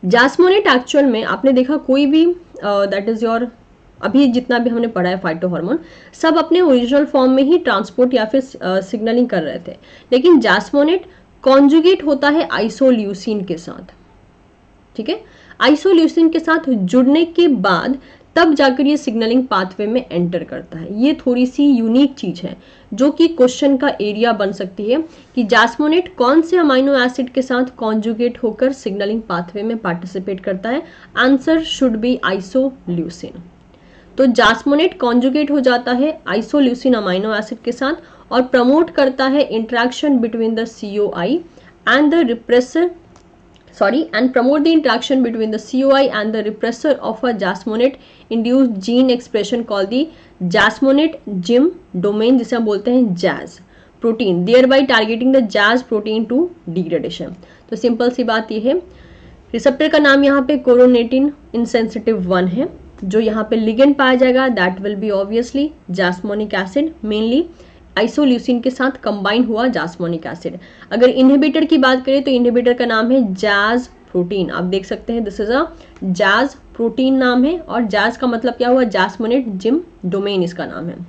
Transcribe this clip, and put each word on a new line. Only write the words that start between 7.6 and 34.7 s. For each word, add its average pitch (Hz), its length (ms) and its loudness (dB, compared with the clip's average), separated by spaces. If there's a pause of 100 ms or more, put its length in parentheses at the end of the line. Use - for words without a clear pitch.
या 220 100 2
फिर, 262 380 -4
अ, 185 180 -2
signaling 226 480 -2
कर 180 140 -2
रहे 147 160 -8 (100)
थे, - 80 -16 (360)
लेकिन 262 280 6
jasmonate 285 680 0 (360)
conjugate 285 640 4
होता 285 240 0
है 302 200 0
isoleucine 214 1000 -2
के 170 100 -6
साथ। - 380 -16 (1040)
ठीक 214 120 -8
है, 415 120 -6 (420)
isoleucine 320 680 4
के 330 60 0
साथ 320 320 -2
जुड़ने 254 540 2
के 349 240 2
बाद 196 500 0 (380)
तब 330 180 4
जाकर 269 320 2
ये 294 100 2
signaling 240 500 -2
pathway 190 400 -4
में 247 260 -2
enter 175 320 -2
करता - 340 -14
है। 196 240 -6
ये 294 120 2
थोड़ी 254 320 0
सी 285 200 0
यूनिक 262 480 2
चीज़ 175 280 -8
है - 140 -10 (380)
जो 262 160 2
कि 330 180 2
question 277 480 2
का 277 120 0 (120)
area 214 320 0
बन 202 200 -2
सकती 202 380 -8
है 311 140 0 (300)
कि 247 100 0
jasmonate 294 640 2
कौन 269 340 2
से 330 140 0
amino 277 380 2
acid 254 360 -2
के 262 120 -2
साथ 254 220 -2 (120)
conjugate 220 680 -4
होकर 247 300 -2
signaling 208 500 -6
pathway 180 400 -8
में 226 160 -4
participate 185 640 -8
करता 190 280 -6
है। 277 140 -4 (420)
Answer 269 360 2
should 254 400 -2
be 247 160 0 (140)
isoleucine। 190 1080 -6 (800)
तो 262 80 4
jasmonate 247 720 2